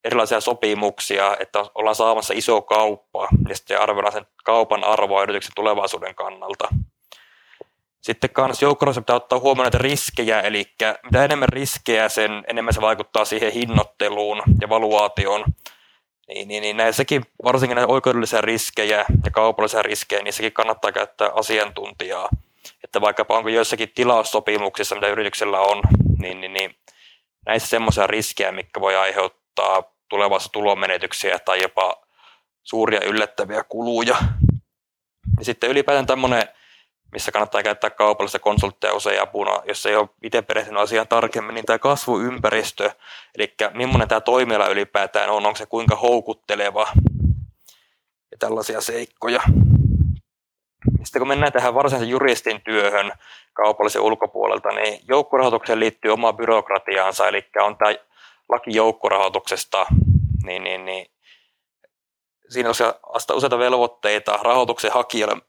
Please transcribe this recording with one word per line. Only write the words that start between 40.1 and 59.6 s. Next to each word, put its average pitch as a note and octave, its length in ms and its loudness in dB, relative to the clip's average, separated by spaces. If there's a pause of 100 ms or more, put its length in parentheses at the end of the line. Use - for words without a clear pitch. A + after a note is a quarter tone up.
itse A2+ 180 -2
perehtynyt G#2 400 -4
asiaan A2 260 0
tarkemmin, A2+ 480 -2
niin A2+ 100 -8
tää A2+ 140 2
kasvuympäristö, A2 1120 -2 (460)
elikkä G#2 360 -4
millainen B2 340 0
tää A2 140 0
toimiala A#2 460 2
ylipäätään G2+ 600 -2
on, G#2 160 0
onko G#2+ 100 0
se G#2+ 100 -10
kuinka A2+ 300 0
houkutteleva G#2 920 -2 (1400)
ja G#2+ 80 -20
tällaisia A2 420 -4
seikkoja. A#2 580 -6 (1600)
Sitten - 160 -4
kun C3 80 0
mennään C#3+ 260 0
tähän B2 200 0
varsinaisen C3 360 0
juristin A#2+ 520 0
työhön G2+ 500 0 (420)
kaupallisen G#2+ 480 0
ulkopuolelta, G#2 680 -2
niin G#2+ 380 -4
joukkorahoitukseen B2+ 720 2
liittyy A2 320 0
oma A2+ 220 2
byrokratiaansa, G2+ 920 0
elikkä G2+ 360 0
on G#2 140 0
tää G#2+ 160 2 (560)
laki A#2+ 260 -4
joukkorahoituksesta, G2 1120 0 (580)